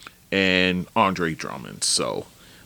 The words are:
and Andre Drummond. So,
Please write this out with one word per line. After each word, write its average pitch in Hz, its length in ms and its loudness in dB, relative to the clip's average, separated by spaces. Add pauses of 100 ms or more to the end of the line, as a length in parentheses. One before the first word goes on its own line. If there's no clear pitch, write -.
(300)
and 92 640 2
Andre 90 400 2
Drummond. 53 500 -12
So, 52 420 -2 (400)